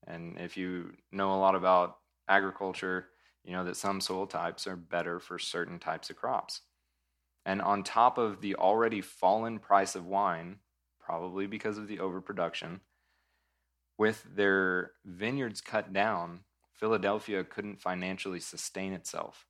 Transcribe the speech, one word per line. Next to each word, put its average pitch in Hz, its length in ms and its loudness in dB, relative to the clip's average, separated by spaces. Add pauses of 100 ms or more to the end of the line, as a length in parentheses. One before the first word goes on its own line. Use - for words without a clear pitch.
And 85 320 -12
if 87 160 -10
you 90 380 -6 (180)
know 98 220 0
a 95 60 2
lot 95 160 8
about 90 420 6 (300)
agriculture, 95 800 2 (360)
you 90 80 -12
know 90 140 -2
that 87 100 -4
some 98 260 -2
soil 95 240 -2
types 87 400 -6
are 95 100 -6
better 85 440 -2
for 90 180 -12
certain 87 400 -4
types 82 320 -6
of - 60 -14
crops. - 460 -4 (840)
And 95 160 0
on 101 220 2
top 120 340 4
of 107 240 -2
the 98 140 -2
already 110 460 4
fallen 110 580 0
price 98 340 4
of 90 120 -8
wine, 92 520 0 (420)
probably 92 480 -4
because 107 300 -4
of 107 100 -10
the 101 120 -8
overproduction, 92 800 -4 (1160)
with 107 280 2 (100)
their 95 560 4 (140)
vineyards 107 560 -4
cut 101 300 -2
down, 95 500 -2 (300)
Philadelphia 104 720 0
couldn't 101 380 -8
financially 92 580 -4
sustain 95 540 -8
itself. - 560 -10